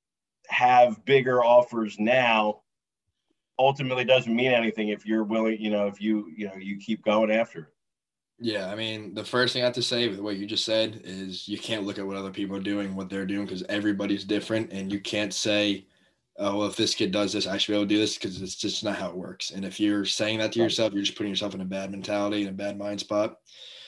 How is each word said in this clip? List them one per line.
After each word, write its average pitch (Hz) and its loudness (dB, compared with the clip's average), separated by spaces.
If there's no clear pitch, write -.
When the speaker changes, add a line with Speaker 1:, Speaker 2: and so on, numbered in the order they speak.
Speaker 1:
have 123 8
bigger 127 6
offers 117 6
now 110 4
ultimately 131 2
doesn't 117 4
mean 127 2
anything 110 2
if 104 -6
you're 110 2
willing, 110 0
you 107 -2
know, 104 0
if 98 -6
you, 107 -2
you 107 -8
know, 95 -12
you 98 -10
keep 107 -6
going 107 2
after 113 0
it. 80 -16
Speaker 2:
Yeah, 101 -4
I 104 -8
mean, 110 -8
the 104 -8
first 123 0
thing 123 -2
I - 2
have 123 0
to 123 -2
say 120 0
with 98 -4
what 104 -4
you 98 -6
just 107 -4
said 110 0
is 95 -10
you 101 -6
can't 110 -6
look 101 -6
at 98 -6
what 98 -6
other 98 -8
people 98 -6
are 95 -6
doing, 101 -4
what 95 -8
they're 98 -6
doing, 98 -4
'cause 92 -8
everybody's 101 0
different, 107 -2
and 98 -6
you 98 -4
can't 104 -4
say, 104 0
"Oh, 101 -2
well, 104 -2
if 98 -8
this 107 0
kid 101 0
does 101 0
this, 98 -2
I 98 -4
should 104 0
be - 2
able 104 2
to 104 2
do - 4
this," 107 0
'cause 92 -8
it's 90 -8
just - -4
not 101 -4
how 92 -6
it 87 -10
works. 92 -10
And 95 -8
if 92 -10
you're 104 2
saying 110 0
that 110 -2
to 117 0
Speaker 1:
Right. - 6
Speaker 2:
yourself, 110 0
you're 101 -2
just - -4
putting 104 -4
yourself 98 -4
in 95 -8
a 92 -6
bad 95 -6
mentality 104 -2
and 98 -4
a 95 -10
bad 101 -6
mind 101 -6
spot. 107 -2